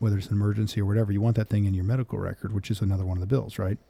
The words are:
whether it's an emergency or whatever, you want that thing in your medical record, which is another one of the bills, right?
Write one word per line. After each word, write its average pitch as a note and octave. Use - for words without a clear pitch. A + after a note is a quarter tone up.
whether G#2
it's F#2+
an -
emergency G#2
or G2
whatever, G#2
you G2+
want A2+
that A2
thing G#2
in G2
your F#2
medical A#2
record, F#2+
which G2+
is G#2+
another F#2+
one F#2
of F#2
the F#2
bills, B2
right? G2